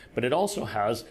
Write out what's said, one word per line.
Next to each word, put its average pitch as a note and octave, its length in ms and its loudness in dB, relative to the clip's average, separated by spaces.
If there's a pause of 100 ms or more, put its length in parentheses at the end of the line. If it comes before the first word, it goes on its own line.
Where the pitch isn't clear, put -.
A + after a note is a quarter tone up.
(160)
but A#2+ 100 0
it B2+ 80 2
also G3 320 0
has A2 460 0